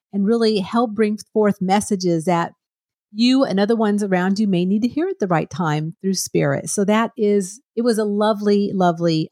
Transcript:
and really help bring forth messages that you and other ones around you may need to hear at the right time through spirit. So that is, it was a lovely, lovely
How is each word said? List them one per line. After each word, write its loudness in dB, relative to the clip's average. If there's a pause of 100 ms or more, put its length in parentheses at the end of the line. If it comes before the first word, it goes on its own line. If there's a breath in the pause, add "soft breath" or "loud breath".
(120)
and -2
really 2
help 0
bring 0 (140)
forth 2
messages 0
that 0 (600)
you 2
and 0
other 2
ones 0
around 0
you 0
may 2
need 0
to 0
hear -4
at -6
the -2
right 0
time -4
through -2
spirit. -2
So -2
that 0
is, -2 (160)
it -2
was 0
a -2
lovely, 0
lovely 0